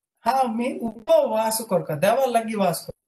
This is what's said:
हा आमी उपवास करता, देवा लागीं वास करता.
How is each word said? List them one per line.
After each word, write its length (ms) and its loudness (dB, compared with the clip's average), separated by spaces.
हा 60 4
आमी 460 -2
उपवास 800 0
करता, 340 -2
देवा 320 2
लागीं 320 -2
वास 280 -2
करता. 220 -16